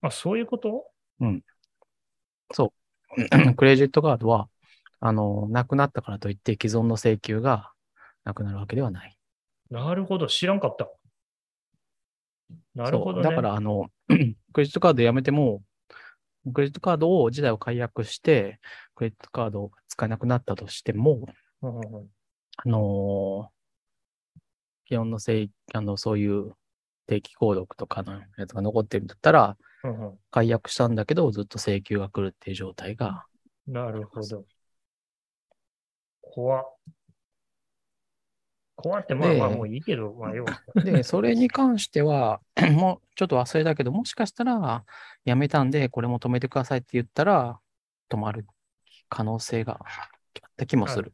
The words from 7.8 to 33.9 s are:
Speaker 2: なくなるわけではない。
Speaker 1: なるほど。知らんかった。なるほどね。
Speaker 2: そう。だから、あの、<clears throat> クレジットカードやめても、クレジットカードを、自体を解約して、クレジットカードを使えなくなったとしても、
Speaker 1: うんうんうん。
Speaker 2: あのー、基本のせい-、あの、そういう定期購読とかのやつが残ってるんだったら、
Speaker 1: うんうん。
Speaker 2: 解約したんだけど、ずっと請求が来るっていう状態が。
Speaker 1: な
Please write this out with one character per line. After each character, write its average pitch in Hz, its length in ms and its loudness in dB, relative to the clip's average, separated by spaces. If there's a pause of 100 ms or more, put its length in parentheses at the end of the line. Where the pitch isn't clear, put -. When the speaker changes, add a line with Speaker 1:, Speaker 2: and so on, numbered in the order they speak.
Speaker 2:
な 101 100 -12
く 107 100 -8
な 101 100 -4
る 101 40 -6
わ 101 80 -8
け 107 100 -8
で 131 60 0
は 123 80 -2
な 92 160 -10
い。 - 100 -20 (540)
Speaker 1:
な 131 240 -6
る 190 120 -2
ほ 190 120 -4
ど。 160 80 -2
知 175 220 -2
ら 196 80 2
ん 202 40 -2
か 139 100 -2
っ - 80 -6
た。 - 120 -6 (1800)
な 120 160 -6
る 156 80 2
ほ 185 160 -2
ど 180 60 -2
ね。 175 40 2
Speaker 2:
そ 160 60 4
う。 160 60 0
だ - 0 -
か 117 120 0
ら、 101 60 0
あ 104 60 -2
の、 104 380 -2
<clears throat> - 100 -12
ク 151 540 2
レ 143 40 4
ジ 143 60 -6
ッ - 20 -16
ト - 60 -4
カ 175 100 6
ー 156 60 6
ド 120 80 4
や 117 100 6
め 131 80 0
て 131 80 -2
も、 131 320 2 (920)
ク 143 80 0
レ 143 60 2
ジ 143 40 -8
ッ - 20 -20
ト - 80 -16
カ 175 140 2
ー - 20 -2
ド 165 240 4
を、 117 80 4
自 139 140 -4
体 123 80 2
を 107 80 -4
解 120 180 -4
約 120 260 -4
し - 140 -10
て、 107 420 2 (360)
ク - 80 -6
レ 113 80 -2
ジ - 40 -20
ッ - 80 -20
ト - 60 -20
カ 117 180 -4
ー 107 40 -4
ド 101 100 -6
を 101 100 -10 (160)
使 - 160 -6
え 110 60 -2
な 110 80 -4
く - 80 -6
な 123 120 2
っ 123 60 -2
た 101 120 -4
と - 120 -12
し - 140 -14
て - 120 -4
も、 123 340 2 (340)
Speaker 1:
う 135 60 -8
ん - 20 -6
う 113 120 -10
ん 107 140 -12
う 104 60 -14
ん。 101 60 -20 (500)
Speaker 2:
あ - 100 -6
の 98 840 -2 (840)
ー、 - 40 -20 (460)
基 120 120 -2
本 113 140 -2
の 110 80 -6
せ 110 200 0
い-、 104 120 -4 (220)
あ 110 80 -4
の、 101 160 -4
そ 107 160 -2
う 104 60 0
い 101 160 2
う 104 180 -6 (520)
定 104 160 -2
期 - 140 -20
購 107 180 2
読 92 240 -6
と - 80 -8
か - 160 -6
の 98 180 -10 (180)
や 98 100 -8
つ - 80 -18
が 98 80 -4
残 107 160 0
っ 104 60 0
て 113 120 -6
る 101 60 -4
ん 95 40 -12
だ - 60 -16
っ - 60 -20
た 156 120 6
ら、 107 240 6 (300)
Speaker 1:
う - 20 -6
ん 113 120 -8
う 104 120 -10
ん。 95 80 -20 (120)
Speaker 2:
解 113 160 4
約 117 220 -2
し - 60 -8
た 120 120 2
ん 117 80 0
だ 107 100 -2
け - 80 -2
ど、 160 180 2
ず 104 100 -6
っ 101 40 -6
と - 140 -12
請 98 220 -2
求 104 180 -4
が 98 100 -4
来 101 120 -4
る 95 120 -2
っ - 60 -20
て - 120 -12
い - 20 -8
う - 20 -8
状 95 180 -12
態 101 220 -12
が。 101 300 -8 (420)
Speaker 1:
な 123 240 -8